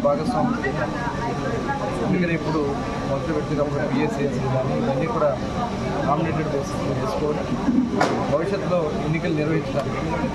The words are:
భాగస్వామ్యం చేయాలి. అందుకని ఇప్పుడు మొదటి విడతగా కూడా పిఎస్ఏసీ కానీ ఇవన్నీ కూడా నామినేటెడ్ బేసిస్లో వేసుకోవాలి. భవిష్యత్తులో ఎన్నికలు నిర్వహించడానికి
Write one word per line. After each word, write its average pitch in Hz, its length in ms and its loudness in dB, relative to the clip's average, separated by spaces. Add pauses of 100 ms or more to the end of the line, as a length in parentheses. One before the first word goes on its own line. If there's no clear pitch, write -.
భాగస్వామ్యం 147 580 2
చేయాలి. - 300 -2 (1120)
అందుకని 175 320 2
ఇప్పుడు 156 200 0 (480)
మొదటి 135 280 -2
విడతగా 143 340 0
కూడా 151 220 0
పిఎస్ఏసీ 143 500 0 (120)
కానీ 131 280 0
ఇవన్నీ - 320 0
కూడా 147 160 4 (800)
నామినేటెడ్ 151 440 0
బేసిస్లో 135 460 -2
వేసుకోవాలి. - 440 0 (920)
భవిష్యత్తులో 175 460 2 (260)
ఎన్నికలు 160 340 0
నిర్వహించడానికి 147 920 0